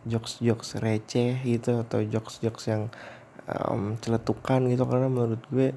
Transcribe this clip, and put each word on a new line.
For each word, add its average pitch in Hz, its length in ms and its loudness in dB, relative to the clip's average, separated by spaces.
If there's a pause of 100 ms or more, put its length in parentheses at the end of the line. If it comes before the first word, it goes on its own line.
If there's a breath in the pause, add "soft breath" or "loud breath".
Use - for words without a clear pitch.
jokes-jokes 113 800 0
receh 120 640 0
gitu, 117 340 2
atau 110 240 0
jokes-jokes 110 640 -4
yang, 110 240 0 (560 loud breath)
em, 107 560 -2
celetukan 123 640 2
gitu, 123 160 4
karena 127 240 2
menurut 120 400 0
gue 131 280 2